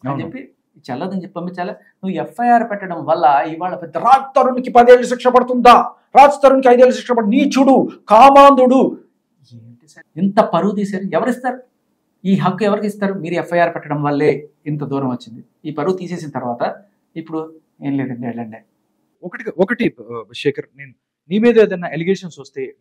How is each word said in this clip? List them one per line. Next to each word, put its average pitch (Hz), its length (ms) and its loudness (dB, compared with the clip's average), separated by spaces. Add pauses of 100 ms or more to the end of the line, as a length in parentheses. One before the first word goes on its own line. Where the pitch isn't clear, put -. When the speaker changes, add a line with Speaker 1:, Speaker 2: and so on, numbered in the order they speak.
Speaker 1:
అని 127 60 -8
Speaker 2:
అవును. 135 140 -6
Speaker 1:
చెప్పి, - 260 -16 (420)
"చెల్లదని 180 300 -8
చెప్పి 160 120 -16
పంపించాలా?" 175 400 -10
నువ్వు - 480 -12
ఎఫ్ఐఆర్ 233 500 -2
పెట్టడం 180 340 -10
వల్ల 156 420 2
ఇవాళ 175 280 -10
పెద్ద 170 220 -12
రాజ్ 254 380 2
తరుణ్కి 254 360 -2
పదేళ్ళు 247 340 6
శిక్ష 254 220 -4
పడుతుందా, 240 640 4 (240)
రాజ్ 285 280 6
తరుణ్కి 262 260 4
ఐదేళ్ళు 247 240 6
శిక్ష - 180 -8
పడు, 226 140 -2
నీచుడు, 269 640 2 (200)
కామాంధుడు. 262 880 6 (560)
ఏంటి - 340 -20
సార్ - 320 -18
ఇంత 196 200 0
పరువు 190 360 0
తీశారు? 202 280 -6 (100)
ఎవరిస్తారు 247 460 -4 (680)
ఈ 190 100 0
హక్కు? 180 280 -2
ఎవరికి 208 240 -2
ఇస్తారు? 196 260 -6
మీరు 170 200 -10
ఎఫ్ఐఆర్ 170 420 -2
పెట్టడం 151 280 -8
వల్లే 143 460 -2 (160)
ఇంత 147 180 -8
దూరం 135 260 -6
వచ్చింది. 120 340 -14 (220)
ఈ 151 60 -10
పరువు 185 260 -6
తీసేసిన 170 320 -12
తర్వాత 127 460 -8 (400)
ఇప్పుడు 160 380 -12 (300)
ఏం 139 140 -4
లేదండి, 123 300 -8
వెళ్ళండి. 113 300 -12 (680)
Speaker 2:
ఒకటి, 180 200 -16 (140)
ఒకటి, 190 440 -4
ఆ, 113 220 -14 (120)
శేఖర్, 143 300 -6 (120)
నేను 135 160 -20 (360)
నీ 190 80 -4
మీద 226 220 2
ఏదైనా 180 280 0
allegations 165 520 -6
వస్తే 135 420 -14